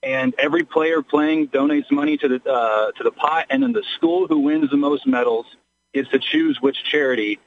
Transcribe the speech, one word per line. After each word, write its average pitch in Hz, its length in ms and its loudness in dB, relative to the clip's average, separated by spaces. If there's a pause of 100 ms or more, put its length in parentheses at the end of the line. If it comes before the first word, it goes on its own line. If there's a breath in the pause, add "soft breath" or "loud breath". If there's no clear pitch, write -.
And 131 380 -2
every 151 240 2
player 160 400 0
playing 151 460 0
donates 143 420 0
money 147 260 0
to 143 100 -2
the, 127 240 -2
uh, 110 420 0
to - 100 -12
the 113 80 2
pot, 160 400 -2
and 135 100 0
then 123 120 0
the 107 100 -2 (120)
school 170 300 2
who 156 140 2
wins 147 320 0
the 143 60 2
most 143 280 0
medals 123 400 0 (480)
gets 135 160 -4
to 139 80 0
choose 156 420 0
which 135 240 -2
charity 123 640 -2